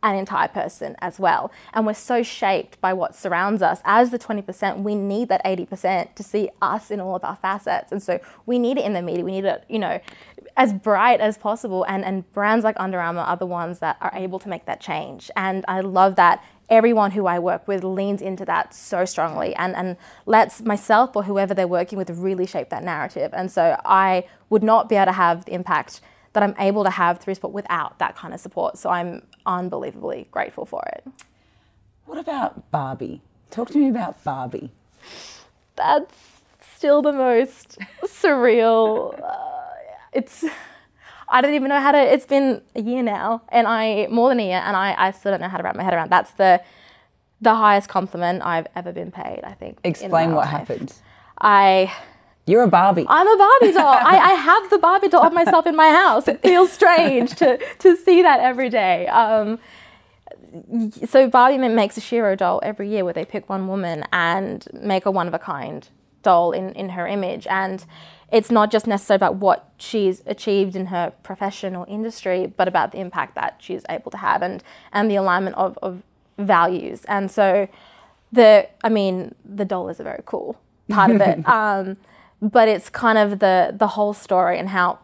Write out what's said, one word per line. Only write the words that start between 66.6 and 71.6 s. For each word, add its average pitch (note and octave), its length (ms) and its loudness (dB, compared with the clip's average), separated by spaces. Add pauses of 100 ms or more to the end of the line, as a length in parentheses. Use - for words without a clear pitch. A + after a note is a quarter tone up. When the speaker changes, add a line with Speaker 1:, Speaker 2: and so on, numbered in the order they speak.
Speaker 1:
in G3 160 -10
her F3+ 180 -8
image. F#3+ 400 -6
And F#3+ 380 -6 (460)
it's A3+ 200 2
not G#3+ 180 4
just G#3+ 160 0
necessarily G3+ 320 0
about F#3+ 180 2
what F#3+ 420 0
she's G3 480 -2
achieved G3 500 -2
in F#3 120 -6
her F3 260 -4 (100)
profession G3 520 -8